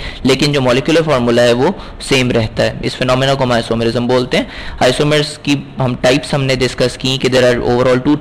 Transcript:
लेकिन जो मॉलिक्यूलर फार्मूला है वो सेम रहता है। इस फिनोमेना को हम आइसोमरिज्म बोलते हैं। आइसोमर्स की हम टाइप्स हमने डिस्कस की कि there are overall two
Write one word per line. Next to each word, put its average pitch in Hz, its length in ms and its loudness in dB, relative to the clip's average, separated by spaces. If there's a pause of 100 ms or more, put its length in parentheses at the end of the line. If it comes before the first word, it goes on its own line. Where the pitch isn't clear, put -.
(260)
लेकिन 143 260 2
जो 143 80 0
मॉलिक्यूलर 131 420 2
फार्मूला 120 400 2
है 123 100 4
वो 139 220 2 (340)
सेम 127 220 2
रहता 117 320 0
है। 113 220 -2
इस 123 100 -4
फिनोमेना 131 400 0
को 135 100 0
हम 123 80 0
आइसोमरिज्म 117 560 0
बोलते 127 280 0
हैं। 240 120 -2 (340)
आइसोमर्स 147 540 0
की 139 420 -4
हम 127 160 -2
टाइप्स - 400 0
हमने 135 220 0
डिस्कस 127 400 -2
की 131 220 -2
कि 131 100 0
there 123 260 4
are - 140 -2
overall 123 380 2
two 147 140 4